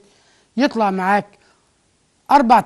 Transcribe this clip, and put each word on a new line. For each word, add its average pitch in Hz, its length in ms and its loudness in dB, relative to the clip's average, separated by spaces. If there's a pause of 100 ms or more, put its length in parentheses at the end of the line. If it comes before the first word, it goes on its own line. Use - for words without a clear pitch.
(560)
يطلع 226 340 -2
معاك 190 360 -2 (1040)
أربعة 240 360 2